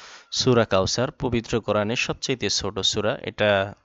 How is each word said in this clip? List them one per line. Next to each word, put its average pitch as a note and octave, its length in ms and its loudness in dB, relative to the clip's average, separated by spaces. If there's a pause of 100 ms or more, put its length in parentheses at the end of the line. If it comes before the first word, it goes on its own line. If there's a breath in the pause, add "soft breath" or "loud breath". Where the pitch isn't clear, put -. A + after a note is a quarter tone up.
(320 loud breath)
সূরা A#2 320 4
কাউসার G#2 460 0
পবিত্র A#2+ 500 -4
কোরআনের G#2 360 -2
সবচাইতে B2+ 540 -4
ছোট G2+ 280 -4
সূরা। G#2 440 -2
এটা G2+ 520 0 (100)